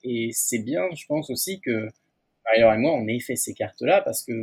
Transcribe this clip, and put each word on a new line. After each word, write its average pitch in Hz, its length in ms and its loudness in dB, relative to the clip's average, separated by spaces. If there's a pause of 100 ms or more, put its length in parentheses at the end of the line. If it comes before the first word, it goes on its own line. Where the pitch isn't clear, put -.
Et 117 280 -2
c'est - 280 -2
bien, 139 220 -2 (120)
je - 120 -14
pense 151 240 -4
aussi 190 300 -6
que 110 280 -2 (560)
Marie-Laure 113 300 6
et 107 40 2
moi, 143 140 2
on 117 160 0
ait 117 120 -2
fait 123 160 -6
ces - 160 -6
cartes-là - 500 0
parce - 200 -4
que, - 100 -8 (100)